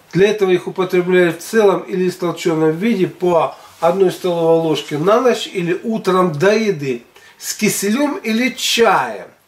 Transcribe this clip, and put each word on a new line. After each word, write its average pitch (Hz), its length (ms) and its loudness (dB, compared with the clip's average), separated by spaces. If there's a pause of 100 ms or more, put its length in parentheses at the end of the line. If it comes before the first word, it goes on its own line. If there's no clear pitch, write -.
(120)
Для 196 180 2
этого 202 220 0
их 175 160 0
употребляют 180 760 0
в - 80 -16
целом 202 380 2
или 185 220 -2
в - 20 -4
истолчённом 160 600 0
виде 185 360 0
по 165 480 0 (240)
одной 175 320 2
столовой 165 500 0
ложке 156 360 -2
на 202 240 2
ночь 240 320 0
или 175 300 -4
утром 190 500 0
до 180 200 2
еды 156 500 -2 (340)
с - 160 -10
киселем 233 640 -2
или 226 320 -2
чаем. 139 800 0 (200)